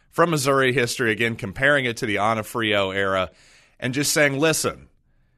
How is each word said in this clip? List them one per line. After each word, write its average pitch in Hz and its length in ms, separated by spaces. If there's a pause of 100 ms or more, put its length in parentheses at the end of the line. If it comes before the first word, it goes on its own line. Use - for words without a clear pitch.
(120)
from 170 180
Missouri 135 420
history, 120 400
again, 113 240
comparing 131 500
it 117 120
to - 80
the 101 120
Onofrio 104 800
era, 95 360 (480)
and 127 140
just 139 200
saying, 143 260
"Listen, 123 480 (500)